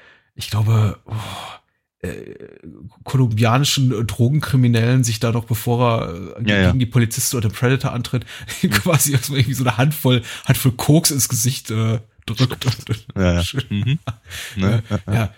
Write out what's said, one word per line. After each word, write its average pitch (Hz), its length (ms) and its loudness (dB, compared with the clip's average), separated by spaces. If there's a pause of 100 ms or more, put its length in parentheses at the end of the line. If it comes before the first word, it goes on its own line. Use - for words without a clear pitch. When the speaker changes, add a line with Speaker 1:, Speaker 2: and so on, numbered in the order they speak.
(380)
Speaker 1:
ich - 120 -12
glaube, 107 560 2
oh, - 80 -14 (920)
äh, - 300 -12 (680)
kolumbianischen, 127 880 2
äh, 110 100 -2
Drogenkriminellen 123 1000 2
sich 113 160 -2
da 120 100 0
noch, 117 140 -2
bevor 120 560 0
er, - 120 -6
äh, 87 60 -10 (200)
Speaker 2:
Ja, - 0 -
Speaker 1:
gegen 104 240 2
Speaker 2:
ja. 90 100 6
Speaker 1:
die 127 140 2
Polizisten 120 500 0
oder 110 100 0
den 98 80 -4
Predator 127 380 0
antritt, 120 320 -4 (220)
<laughs> - 220 -2
quasi 139 440 0
erstmal 135 260 0
irgendwie 131 160 2
so 127 80 -2
eine 120 140 -2
Handvoll, 127 460 2 (220)
Handvoll 127 280 2
Koks - 380 2
ins 135 180 -2
Gesicht, 123 420 -4
äh, 110 280 0 (260)
drückt. - 400 -2
Und, - 400 -4 (100)
Speaker 2:
Ja, 90 200 2
ja. 87 80 2
Speaker 1:
<laughs> - 20 -2
schön. 131 240 -4
Speaker 2:
Mhm. 104 300 0 (580)
Ne? 107 320 2
Speaker 1:
Ja, 104 80 -2
Speaker 2:
Ja, - 100 -2
ja. 107 60 -2
Speaker 1:
ja, 110 240 0